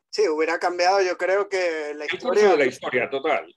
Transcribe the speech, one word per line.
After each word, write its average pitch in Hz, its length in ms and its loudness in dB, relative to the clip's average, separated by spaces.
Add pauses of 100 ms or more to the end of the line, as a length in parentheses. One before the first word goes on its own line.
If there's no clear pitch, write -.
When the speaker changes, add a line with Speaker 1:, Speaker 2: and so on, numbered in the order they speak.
(120)
Speaker 1:
Sí, 214 160 2
hubiera 160 320 0
cambiado, 180 420 2
yo 180 160 0
creo 190 320 0
que 160 460 -4
la 151 100 -10
Speaker 2:
El 165 100 -6
Speaker 1:
historia 185 280 2
Speaker 2:
curso 196 80 8
de 160 60 4
la 143 80 4
historia, - 440 -4
total, 135 480 -4